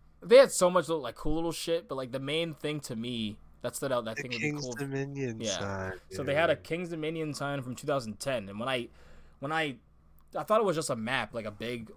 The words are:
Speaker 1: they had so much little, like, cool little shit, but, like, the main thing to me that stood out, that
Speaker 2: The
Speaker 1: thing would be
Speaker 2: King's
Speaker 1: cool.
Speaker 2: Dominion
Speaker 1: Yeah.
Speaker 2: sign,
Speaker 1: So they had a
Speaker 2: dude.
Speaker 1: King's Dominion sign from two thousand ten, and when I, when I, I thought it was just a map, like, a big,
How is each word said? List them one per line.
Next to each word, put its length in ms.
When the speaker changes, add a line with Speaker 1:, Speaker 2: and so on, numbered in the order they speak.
Speaker 1:
they 160
had 140
so 180
much 180
little, 140
like, 140
cool 180
little 180
shit, 360
but, 80
like, 160
the 80
main 340
thing 280
to 140
me 420
that 120
stood 160
out, 140
that 120
Speaker 2:
The 40
Speaker 1:
thing 100
would 100
be 60
Speaker 2:
King's 140
Speaker 1:
cool. 140
Speaker 2:
Dominion 680
Speaker 1:
Yeah. 160
Speaker 2:
sign, 360
Speaker 1:
So 120
they 120
had 160
a 40
Speaker 2:
dude. 80
Speaker 1:
King's 260
Dominion 440
sign 300
from 120
two 120
thousand 320
ten, 280
and 120
when 100
I, 200
when 120
I, 260
I 80
thought 180
it 40
was 100
just 160
a 40
map, 380
like, 120
a 60
big, 460